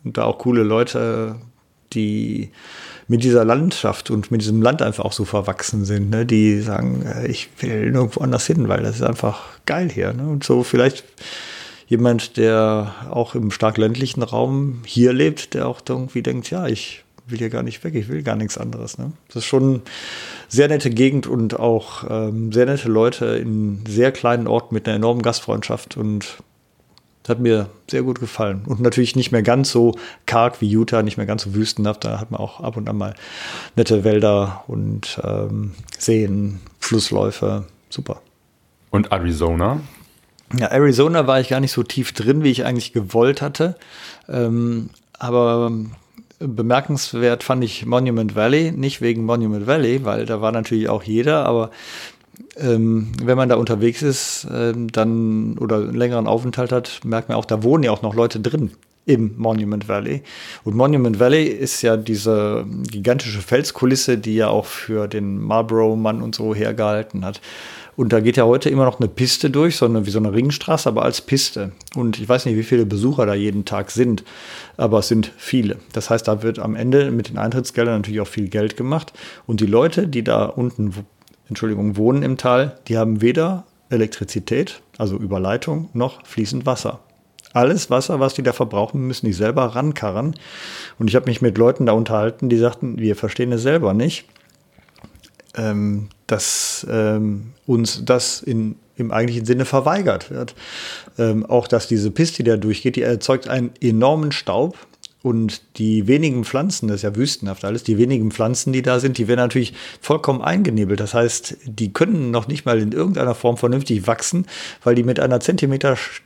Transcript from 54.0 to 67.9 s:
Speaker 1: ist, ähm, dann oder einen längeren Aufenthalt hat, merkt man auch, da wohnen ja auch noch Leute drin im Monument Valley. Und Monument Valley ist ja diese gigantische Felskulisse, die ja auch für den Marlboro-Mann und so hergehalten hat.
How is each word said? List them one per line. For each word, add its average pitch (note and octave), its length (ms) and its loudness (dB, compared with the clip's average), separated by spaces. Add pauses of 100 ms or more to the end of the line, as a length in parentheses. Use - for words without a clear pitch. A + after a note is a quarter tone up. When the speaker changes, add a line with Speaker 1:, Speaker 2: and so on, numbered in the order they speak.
Speaker 1:
ist, - 500 -2
ähm, A#2 400 -2
dann A2 680 0
oder A2 180 0
einen G#2+ 180 -2
längeren A#2+ 320 0
Aufenthalt A#2+ 460 -2
hat, B2 320 -4
merkt A2+ 240 -4
man A2+ 100 -2
auch, - 60 -4
da G#2+ 180 -2
wohnen C#3 220 4
ja A#2 60 2
auch G#2 120 0
noch G#2+ 120 -4
Leute A#2 260 0
drin A#2 320 -2 (340)
im A2+ 300 2
Monument G#2+ 520 -2
Valley. A2+ 340 -4 (420)
Und G#2+ 120 -2
Monument B2 440 4
Valley D3 240 6
ist A#2+ 380 -4
ja A2+ 140 4
diese G#2+ 680 0 (260)
gigantische G#2+ 500 -2
Felskulisse, B2+ 800 0
die G#2+ 160 -2
ja A2 140 2
auch G#2+ 180 0
für G#2+ 420 -4
den G2+ 320 -4
Marlboro-Mann A2 800 2
und A2+ 120 -6
so A2 200 -4
hergehalten G#2+ 720 -2
hat. G2+ 160 -8 (560)